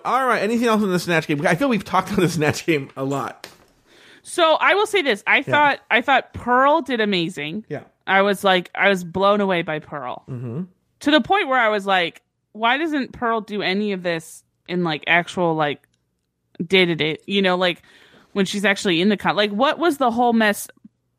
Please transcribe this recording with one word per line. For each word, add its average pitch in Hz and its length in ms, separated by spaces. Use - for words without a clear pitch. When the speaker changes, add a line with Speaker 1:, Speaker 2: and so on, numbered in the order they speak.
Speaker 1:
all 254 220
right. 220 160
Anything 233 260
else 214 140
in 196 80
the 180 80
Snatch 165 280
Game? 151 200
I 175 80
feel 269 160
we've 226 140
talked 185 280
<laughs> - 0
on 208 80
the 233 80
Snatch 151 380
Game 143 280
a 135 100
lot. 135 440
Speaker 2:
So 320 380
I 285 140
will 415 120
say 403 140
this. 247 260
I 214 120
Speaker 1:
Yeah. 254 60
Speaker 2:
thought, 294 360
I 226 120
thought 262 320
Pearl 269 480
did 247 180
amazing. 180 720
Speaker 1:
Yeah. 135 140
Speaker 2:
I 190 160
was 202 220
like, 185 300
I 190 160
was 185 140
blown 196 360
away 190 220
by 156 160
Pearl. 139 500
Speaker 1:
Mm-hmm. 127 360
Speaker 2:
To - 100
the - 120
point 381 260
where 262 100
I 226 120
was 202 160
like, 185 340
"Why 226 240
doesn't 294 360
Pearl 226 280
do 202 220
any 196 300
of 185 100
this 170 420
in, 180 160
like, 156 240
actual, 170 480
like, 147 260
day-to-day, 165 600
you 196 160
know, 185 140
like, 180 260
when 196 120
she's 202 180
actually 196 360
in 190 80
the 208 80
con-, 170 180
like, 208 160
what 254 300
was 320 180
the 240 140
whole 240 200
mess 214 360